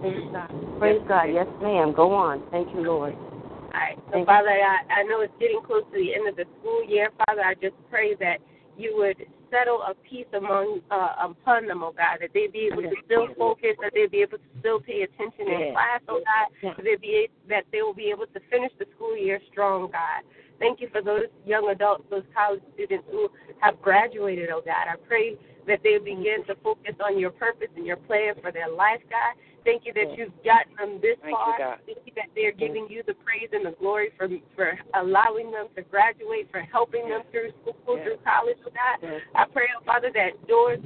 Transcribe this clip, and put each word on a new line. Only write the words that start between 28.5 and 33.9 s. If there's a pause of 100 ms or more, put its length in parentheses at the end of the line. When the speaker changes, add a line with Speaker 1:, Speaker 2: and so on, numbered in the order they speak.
Speaker 2:
their
life,
God. (280)
Thank
you
that
Speaker 1:
Yes.
Speaker 2:
you've
gotten
them
this
Speaker 3:
Thank
you,
Speaker 2:
far.
Speaker 3:
God.
Speaker 2:
Thank
you
that
they're
Speaker 1:
Yes.
Speaker 2:
giving
you
the
praise
and
the
glory